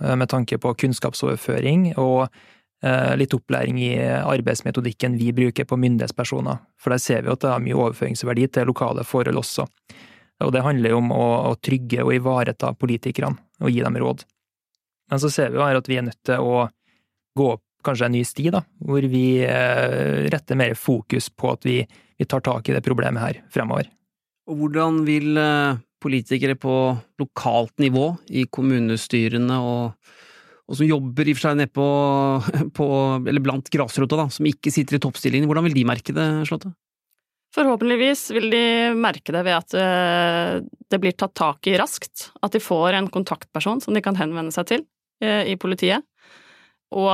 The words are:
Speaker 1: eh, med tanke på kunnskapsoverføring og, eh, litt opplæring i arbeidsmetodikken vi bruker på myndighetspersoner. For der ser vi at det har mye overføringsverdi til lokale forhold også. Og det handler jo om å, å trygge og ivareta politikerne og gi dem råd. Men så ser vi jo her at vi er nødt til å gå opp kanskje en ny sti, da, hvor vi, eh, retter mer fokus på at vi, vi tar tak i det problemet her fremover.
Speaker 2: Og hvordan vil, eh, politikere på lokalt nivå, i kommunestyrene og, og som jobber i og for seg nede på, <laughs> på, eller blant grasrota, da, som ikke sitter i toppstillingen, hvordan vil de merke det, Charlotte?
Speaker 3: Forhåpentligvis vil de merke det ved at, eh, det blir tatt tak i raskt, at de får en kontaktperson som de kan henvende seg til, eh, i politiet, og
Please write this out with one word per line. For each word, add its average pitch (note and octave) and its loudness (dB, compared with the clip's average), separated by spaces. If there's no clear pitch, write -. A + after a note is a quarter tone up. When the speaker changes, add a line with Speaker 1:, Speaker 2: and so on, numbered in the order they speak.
Speaker 1:
eh, C#3 2
med B2+ 0
tanke B2+ 0
på B2 0
kunnskapsoverføring C3 0
og, C3 2
eh, C3 2
litt C3+ 0
opplæring B2+ -2
i B2 0
arbeidsmetodikken B2+ -2
vi A#2 0
bruker B2 0
på - -2
myndighetspersoner. B2 0
For - -2
der B2 2
ser A#2 0
vi B2 0
at C3 -4
det C3+ 2
har B2 0
mye B2 -4
overføringsverdi B2 0
til B2 2
lokale B2 -2
forhold B2 0
også. C3 -4
Og C#3+ 0
det B2+ 2
handler B2+ 2
jo A#2 4
om A#2+ 0
å, B2 2
å A#2 -4
trygge B2 -2
og B2+ 2
ivareta B2+ 0
politikerne B2+ -2
og C3+ 2
gi A#2+ 2
dem B2 0
råd. B2+ -2
Men C#3 0
så D3 0
ser C#3+ 0
vi B2 -2
jo C#3+ 2
her C3+ 2
at C3 0
vi C3 0
er B2 -2
nødt - -10
til B2+ 0
å B2 2
gå C3+ 4
opp A2 -4
kanskje B2 0
en A#2+ 0
ny A#2+ 2
sti, C#3+ -2
da, F3+ 0
hvor C#3 0
vi, B2+ 2
eh, B2+ 0
retter D#3+ -2
mer B2 2
fokus B2 -2
på B2+ -4
at C3 -6
vi, B2 -2
vi - 0
tar C3+ -2
tak B2 -2
i C3+ 0
det C3 0
problemet B2 0
her - -6
fremover. A#2 -2
Speaker 2:
Og D#3+ -6
hvordan D#3 0
vil, D3+ 2
eh, D3 2
politikere C3+ 0
på C3 0
lokalt A#2 -2
nivå, C#3+ 2
i C3 0
kommunestyrene A#2+ 0
og, A#2+ -2
og - -8
som D3 2
jobber C#3+ 0
i - 4
og C3+ 2
for - -2
seg D3 2
nede C3+ 0
på, C#3 2
<laughs> D3+ -2
på, C#3+ 2
eller C3+ 0
blant C3+ -2
grasrota, C3+ 0
da, D#3 0
som D3+ 0
ikke C#3+ -2
sitter C#3+ 0
i C3 -2
toppstillingen, C3+ 0
hvordan D#3+ 2
vil C#3+ 2
de B2 4
merke B2 -2
det, D#3+ 2
Charlotte? E3 -8
Speaker 3:
Forhåpentligvis B3 2
vil A3 0
de A#3 4
merke A3 -2
det E3+ 0
ved F3+ 4
at, - -4
eh, F3 2
det G3+ 2
blir F3+ 2
tatt - -4
tak D#3+ -2
i F#3+ 2
raskt, - -6
at G3+ -2
de - 0
får F3+ 2
en F#3+ -2
kontaktperson F#3+ -4
som - -4
de G#3 0
kan G3 -2
henvende D#3+ -4
seg F3 -4
til, B3+ -2
eh, G#3+ 0
i - -2
politiet, F#3 0
og G3 2